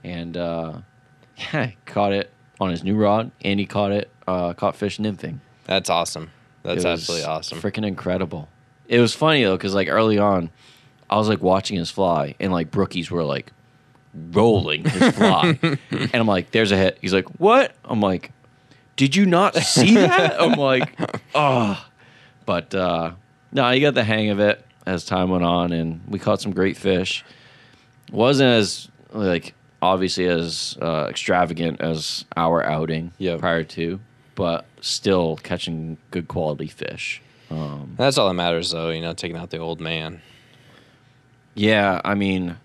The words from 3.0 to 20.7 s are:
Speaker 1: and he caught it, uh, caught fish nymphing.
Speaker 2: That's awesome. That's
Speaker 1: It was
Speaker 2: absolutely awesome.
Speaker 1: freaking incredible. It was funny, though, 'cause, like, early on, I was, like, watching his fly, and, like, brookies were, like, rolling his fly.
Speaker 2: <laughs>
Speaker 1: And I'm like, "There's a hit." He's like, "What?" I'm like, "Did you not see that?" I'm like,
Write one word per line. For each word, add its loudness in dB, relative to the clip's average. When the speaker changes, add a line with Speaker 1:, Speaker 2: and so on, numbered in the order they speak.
Speaker 1:
and 0
he -2
caught -2
it, -4
uh, -2
caught -2
fish -4
nymphing. -6
Speaker 2:
That's -2
awesome. -2
That's -2
Speaker 1:
It 0
was -2
Speaker 2:
absolutely -4
awesome. -8
Speaker 1:
freaking -6
incredible. -6
It 4
was 4
funny, 2
though, 2
'cause, -4
like, 0
early 2
on, 2
I 2
was, 2
like, 0
watching 2
his -4
fly, 0
and, -2
like, -2
brookies -2
were, -2
like, -4
rolling 2
his 4
fly. 4
Speaker 2:
<laughs> -4
Speaker 1:
And -4
I'm 2
like, 0
"There's 2
a 4
hit." 2
He's -2
like, 2
"What?" 4
I'm -2
like, 0
"Did 2
you 6
not 4
see 6
that?" 6
I'm 4
like, 0